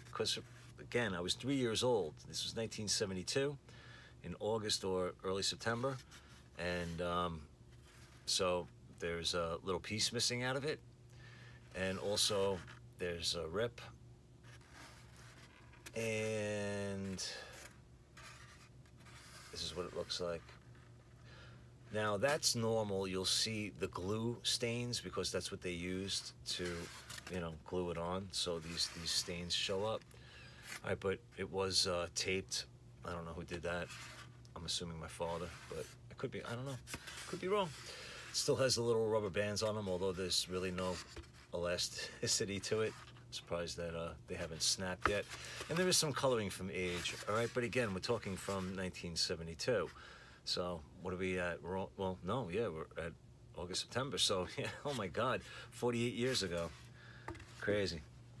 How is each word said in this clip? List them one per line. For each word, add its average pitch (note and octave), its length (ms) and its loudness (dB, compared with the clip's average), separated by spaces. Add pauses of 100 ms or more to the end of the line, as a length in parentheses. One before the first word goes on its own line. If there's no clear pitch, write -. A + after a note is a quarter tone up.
(120)
'cause, - 260 0 (420)
again, A2+ 360 0
I E2+ 60 0
was F#2 120 2
three C3+ 220 0
years A2+ 260 2
old. G2+ 320 4 (140)
This - 160 -4
was - 120 -4
nineteen G#2+ 320 -2
seventy-two A2 720 2 (640)
in F2 160 -6
August G#2+ 440 2
or F#2 300 2 (100)
early G2 180 2
September. A#2 560 2 (600)
And, E2+ 420 0
um, F2 400 2 (840)
so F2+ 400 4 (320)
there's E2+ 340 0
a E2 300 2
little F2+ 180 0
piece G#2+ 320 0
missing A#2+ 300 2
out B2+ 120 2
of C3+ 100 -2
it. D3+ 140 -2 (960)
And F#2+ 220 2
also G2 600 4 (400)
there's E2+ 340 0
a E2 140 -4
rip. G#2 340 -2 (2250)
And G#2 1200 2 (2250)
this - 120 -4
is - 120 -4
what F2 120 0
it - 100 -6
looks - 240 0
like. E2+ 220 0 (1500)
Now G#2+ 240 4
that's C#3 380 4
normal. A2 520 4
You'll F#2 160 0
see G#2+ 560 2
the F#2+ 80 0
glue A2 540 0
stains A#2+ 580 2
because F#2 320 -2
that's F#2 200 0
what F2+ 100 -6
they F2+ 100 -2
used F#2 600 -2 (220)
to, F2+ 140 0 (640)
you F2+ 80 0
know, E2 140 -2 (140)
glue F2+ 240 2
it E2 80 -2
on. F#2 320 0
So F2 260 0
these, E2 320 0 (100)
these E2 120 -2
stains F2 420 0
show G2 320 2
up. A2 160 0 (800)
All G2+ 60 0
right, F#2+ 100 2
but F#2+ 200 2 (180)
it F#2+ 140 -2
was, F#2+ 340 4
uh, F2 300 2
taped. - 500 0 (400)
I E2+ 60 -4
don't E2+ 140 -4
know E2 80 -6
who E2 100 -6
did E2+ 200 -6
that. F2 240 0 (680)
I'm E2 100 -8
assuming E2 340 -2
my D#2+ 80 -6
father, E2+ 380 -2 (240)
but - 160 -4 (240)
it - 80 -16
could - 140 -2
be, G2 120 -4
I A#2 120 -2
don't B2+ 100 -4
know. C#3 120 -4 (500)
Could F3+ 120 -4
be F3+ 80 0
wrong. F#3+ 220 6 (640)
It - 40 -2
still - 200 6
has B2+ 200 8
the A#2+ 60 6
little A2+ 260 6
rubber G#2+ 220 6
bands G#2 320 2
on G#2+ 140 4
them, G#2+ 120 -2
although F#2 260 4
there's F2+ 360 2
really F#2 220 0
no F#2 240 2 (580)
elasticity F2+ 1080 0
to A2 200 4
it. A2 120 2 (360)
Surprised - 480 -4
that, E2+ 160 -2
uh, E2 200 -4 (140)
they F#2 80 -4
haven't E2 280 -4
snapped F#2 460 2
yet. G2+ 160 2 (440)
And E3 80 0
there F#3 100 6
is F3 100 8
some D3+ 140 6
coloring A#2 380 4
from F#2 240 -4
age, F2 420 0 (140)
all G#2+ 60 4
right? A#2 180 4
But B2 100 2
again, A2+ 300 2
we're F#2 60 0
talking G#2 360 0
from F#2+ 400 0
nineteen F2+ 400 -4
seventy-two. E2 760 2 (560)
So F2 360 0 (200)
what F2+ 120 -2
are F2+ 40 -2
we F#2 220 2
at? F2 240 0
We're F#2 160 0
all, F#2+ 180 -4
well, F#2 260 0
no, G2 280 0
yeah, A2 160 2
we're D#2+ 360 -4
at E2 100 -4 (440)
August, E2+ 240 -2
September. C3 360 0
So, F#2 360 8
<laughs> - 40 -10
yeah, A2+ 100 2 (180)
oh D3 80 0
my G#2+ 140 2
God, G#2 340 4 (300)
forty-eight A#2+ 440 4
years A#2+ 280 4
ago. E2+ 260 2 (920)
Crazy. F#2+ 400 2 (380)